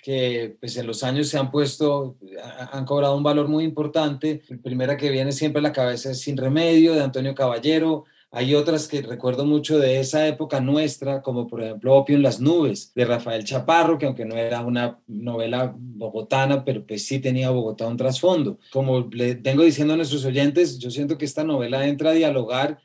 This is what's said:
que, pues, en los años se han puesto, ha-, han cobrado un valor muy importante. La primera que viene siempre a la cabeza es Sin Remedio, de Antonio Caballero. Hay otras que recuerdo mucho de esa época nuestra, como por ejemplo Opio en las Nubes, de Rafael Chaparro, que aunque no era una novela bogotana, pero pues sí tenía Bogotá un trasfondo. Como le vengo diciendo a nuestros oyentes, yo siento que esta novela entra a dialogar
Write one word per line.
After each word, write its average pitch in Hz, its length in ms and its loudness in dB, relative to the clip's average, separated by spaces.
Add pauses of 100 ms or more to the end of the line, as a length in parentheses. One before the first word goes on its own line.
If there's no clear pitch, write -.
que, 123 560 -4
pues, 113 160 -12
en 120 100 -8
los 113 180 -6
años 139 260 -2
se 151 80 -2
han 135 120 0
puesto, 143 680 0 (260)
ha-, 123 340 -12
han 135 80 -6
cobrado 143 300 2
un 143 80 0
valor 147 240 2
muy 156 160 0
importante. 151 840 -2
La 127 80 -14
primera 127 400 -4
que 143 120 -2
viene 135 220 0
siempre 147 280 -2
a 147 40 0
la 147 80 2
cabeza 127 400 -2
es 127 80 -6
Sin 143 160 -6
Remedio, 160 580 4
de 156 80 4
Antonio 135 320 -2
Caballero. 143 720 0 (320)
Hay 127 200 2
otras 147 320 2
que 139 160 -4
recuerdo 123 420 -2
mucho 151 320 2
de 131 220 4
esa 151 280 0
época 147 320 -2
nuestra, 139 600 0
como 120 240 -4
por 117 160 -8
ejemplo 110 320 0
Opio 139 220 6
en 143 80 6
las 123 180 2
Nubes, 147 540 2
de 123 100 2
Rafael 117 380 -2
Chaparro, 160 560 2
que 147 80 -2
aunque 123 180 -6
no 110 100 -8
era 117 260 -2
una 120 440 -2
novela 117 720 -4
bogotana, 123 880 -2
pero 107 180 -4
pues 104 220 -8
sí 135 140 -4
tenía 131 320 0
Bogotá 113 360 -2
un 120 80 -4
trasfondo. 131 640 2 (140)
Como 131 400 0
le 120 240 -2
vengo 135 260 2
diciendo 151 320 4
a 160 40 2
nuestros 143 280 -2
oyentes, 139 540 2
yo 123 100 -8
siento 143 260 -4
que 151 100 -6
esta 151 180 -4
novela 135 420 -2
entra 143 240 0
a 160 40 4
dialogar 139 720 0